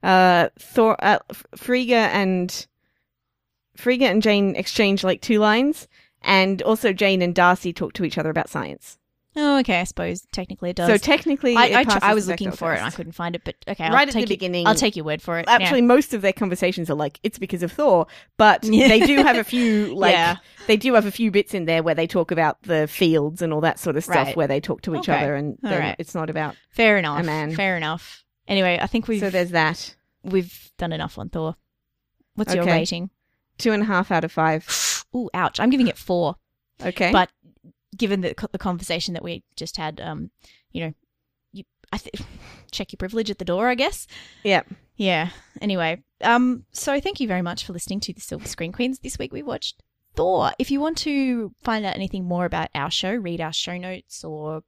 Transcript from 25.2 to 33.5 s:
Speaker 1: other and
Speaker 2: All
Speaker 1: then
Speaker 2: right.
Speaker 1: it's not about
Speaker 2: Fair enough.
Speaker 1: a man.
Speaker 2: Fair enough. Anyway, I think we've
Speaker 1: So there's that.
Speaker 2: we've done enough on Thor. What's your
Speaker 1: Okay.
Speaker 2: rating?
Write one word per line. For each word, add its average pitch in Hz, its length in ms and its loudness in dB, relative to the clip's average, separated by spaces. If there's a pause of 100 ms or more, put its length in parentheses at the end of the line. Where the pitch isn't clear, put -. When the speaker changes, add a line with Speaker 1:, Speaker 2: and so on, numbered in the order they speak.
Speaker 1:
other 143 140 -2
and 143 260 -6
Speaker 2:
All 240 80 -4
Speaker 1:
then 185 100 0
Speaker 2:
right. 98 200 -4
Speaker 1:
it's - 140 -12
not 160 140 -6
about 156 280 -6 (140)
Speaker 2:
Fair 214 280 4
enough. 156 220 -2
Speaker 1:
a - 20 -2
man. 156 320 -4
Speaker 2:
Fair 185 220 -2
enough. 160 480 -8 (240)
Anyway, 185 340 2
I - 60 -4
think 226 180 -2
we've 220 140 -2
Speaker 1:
So 196 100 -2
there's 180 220 -2
that. 165 420 -2 (300)
Speaker 2:
we've 185 520 -4
done 170 160 -6
enough 160 260 -10
on - 100 -10
Thor. 160 260 -6 (800)
What's 208 180 -2
your 175 120 2
Speaker 1:
Okay. 175 80 2
Speaker 2:
rating? 170 380 -2 (480)